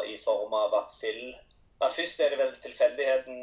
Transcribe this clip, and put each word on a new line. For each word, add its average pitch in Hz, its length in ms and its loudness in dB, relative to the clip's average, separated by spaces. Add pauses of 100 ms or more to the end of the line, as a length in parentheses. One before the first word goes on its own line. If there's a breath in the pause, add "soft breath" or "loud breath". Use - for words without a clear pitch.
i 107 160 -6
form 107 360 -2
av 107 200 2
at - 240 0
Phil, 113 240 -6 (600)
ja, - 120 2
først 165 320 0
er 143 80 2
det 135 80 2
vel 131 160 0
tilfeldigheten, 131 840 0